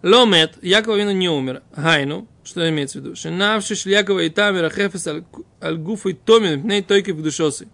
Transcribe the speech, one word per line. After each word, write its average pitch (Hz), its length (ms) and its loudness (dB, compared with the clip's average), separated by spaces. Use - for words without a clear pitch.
Ломет, 190 600 4
Яков 214 320 2
Авину 202 180 0
не 185 160 0
умер. 131 340 -4
Гайну, 151 500 0
что 165 240 -2
имеется 143 320 -4
в - 20 -16
виду? 139 140 -14
Шинавши 202 580 -2
Шлякова 196 460 0
и 165 100 0
Тамера 190 400 0
Хефес 196 360 -4
аль-, 156 180 -6
аль-Гуфой 165 520 -4
Томин, 190 480 2
Пней 196 200 0
Тойкев 196 400 0
Душосы. 151 520 -2